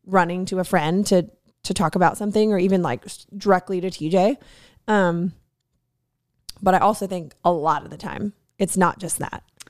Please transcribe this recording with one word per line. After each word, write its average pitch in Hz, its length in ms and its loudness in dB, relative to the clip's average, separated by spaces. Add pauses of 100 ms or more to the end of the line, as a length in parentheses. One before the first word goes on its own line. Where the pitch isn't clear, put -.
running 185 400 0
to 185 140 -4
a 180 40 -2
friend 175 440 0
to, 180 200 2 (360)
to - 100 -8
talk 160 220 -2
about 175 220 2
something 214 360 0
or 190 60 2
even, 185 240 2
like, 127 220 -6
s-, - 200 -18 (100)
directly 190 460 0
to 185 80 -6
T 156 200 -8
J. 196 280 4 (500)
Um, 175 460 0 (1300)
but 190 140 4
I 180 40 2
also 196 280 2
think 180 260 -10 (100)
a 175 80 2
lot 151 320 0
of 160 60 -18
the 151 80 -14
time - 360 -8 (260)
it's 190 180 -2
not 175 220 2
just 165 200 -8
that. - 240 -10 (260)